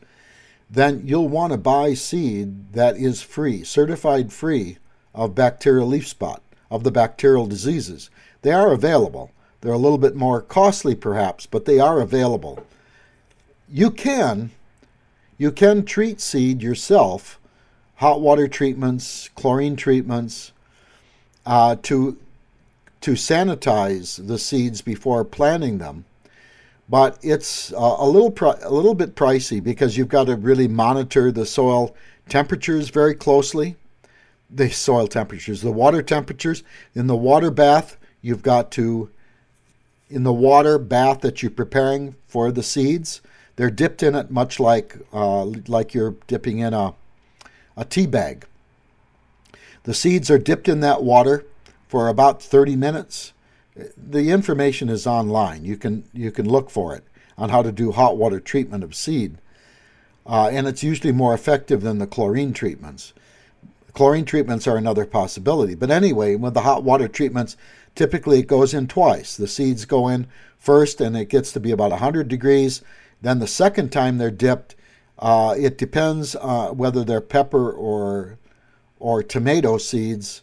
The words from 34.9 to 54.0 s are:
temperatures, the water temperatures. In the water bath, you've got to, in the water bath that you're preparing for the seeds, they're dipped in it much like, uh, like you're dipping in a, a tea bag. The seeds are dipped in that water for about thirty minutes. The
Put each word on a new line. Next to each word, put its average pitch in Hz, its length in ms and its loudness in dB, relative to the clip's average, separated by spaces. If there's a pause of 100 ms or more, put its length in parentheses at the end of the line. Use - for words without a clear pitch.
temperatures, 104 540 -8
the 117 100 -4
water 139 320 2
temperatures. 151 600 -6 (300)
In 120 140 -2
the 127 80 2
water 143 340 4
bath, 147 480 4 (240)
you've 120 220 -6
got 123 300 2
to, 113 360 -4 (1000)
in 135 160 -6
the 127 100 2
water 143 440 6
bath 131 440 2
that 131 200 -2
you're 117 80 -4
preparing 135 640 -2 (120)
for 120 240 -2
the 120 100 -4
seeds, 147 600 -4 (340)
they're 123 160 0
dipped 151 320 -2
in 143 100 4
it 143 160 -4
much 127 300 -2
like, 117 380 2 (140)
uh, 101 340 -2 (220)
like 113 280 -2
you're 110 200 -2 (120)
dipping 113 320 -6
in 113 160 -4
a, 98 180 -2 (840)
a 113 100 -12
tea 185 200 -2
bag. 95 400 -4 (1400)
The 113 120 -6
seeds 175 340 0
are 147 80 8
dipped - 320 -2
in 156 120 2
that 143 220 2
water 127 420 4 (420)
for 117 200 -2
about 123 340 4
thirty 139 340 4
minutes. 147 580 -6 (640)
The 147 320 -2